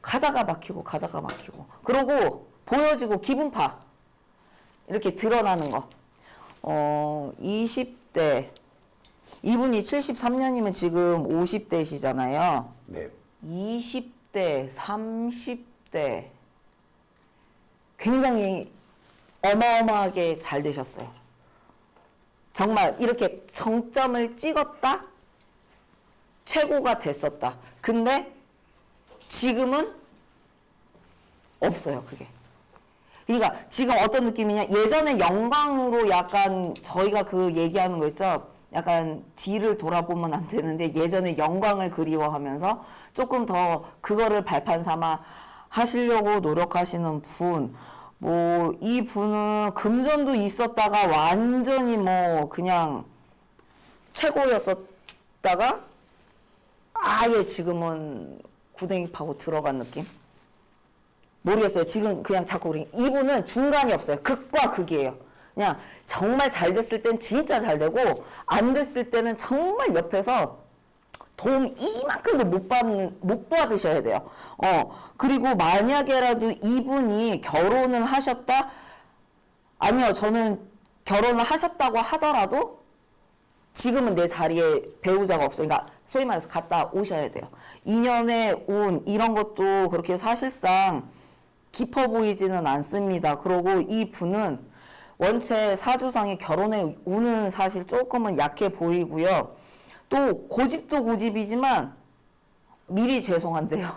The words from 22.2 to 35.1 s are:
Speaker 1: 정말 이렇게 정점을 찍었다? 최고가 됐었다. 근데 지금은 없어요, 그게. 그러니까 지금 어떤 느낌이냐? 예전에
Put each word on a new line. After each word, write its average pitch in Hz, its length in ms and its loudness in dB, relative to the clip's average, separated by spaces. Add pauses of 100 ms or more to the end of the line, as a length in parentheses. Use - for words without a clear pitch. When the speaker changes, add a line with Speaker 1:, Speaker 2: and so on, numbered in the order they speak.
Speaker 1:
정말 196 480 2
이렇게 233 460 0
정점을 240 880 -2
찍었다? 302 680 -4 (1400)
최고가 294 540 0
됐었다. 143 580 -4 (240)
근데 240 560 0 (960)
지금은 262 640 0 (1700)
없어요, 147 420 -2
그게. 131 240 -18 (960)
그러니까 226 300 0 (140)
지금 254 300 0
어떤 240 260 4
느낌이냐? 214 460 0
예전에 233 480 2